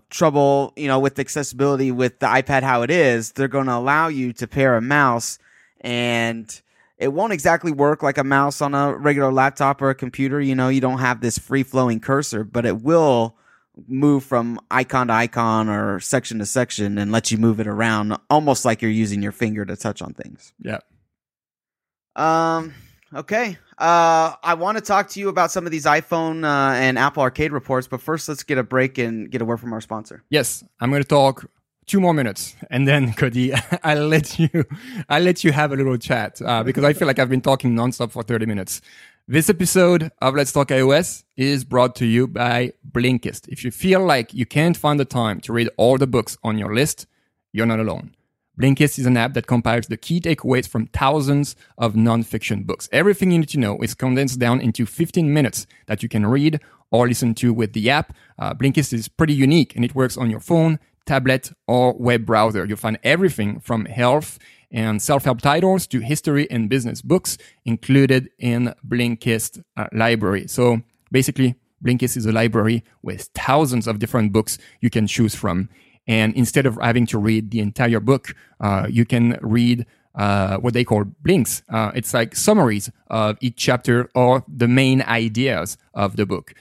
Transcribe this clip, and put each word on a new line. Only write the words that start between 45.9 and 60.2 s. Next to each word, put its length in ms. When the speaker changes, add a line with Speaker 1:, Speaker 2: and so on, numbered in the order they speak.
Speaker 2:
the 100
books 380
on 140
your 160
list, 320
you're 140
not 160
alone. 340
Blinkist 380
is 80
an 100
app 160
that 140
compiles 400
the 100
key 240
takeaways 480
from 200
thousands 680
of 160
nonfiction 720
books. 260
Everything 380
you 80
need 100
to 100
know 200
is 160
condensed 440
down 220
into 240
fifteen 480
minutes 340
that 160
you 80
can 160
read 340
or 180
listen 280
to 180
with 180
the 160
app. 260
Uh, 140
Blinkist 400
is 160
pretty 240
unique, 420
and 120
it 80
works 240
on 100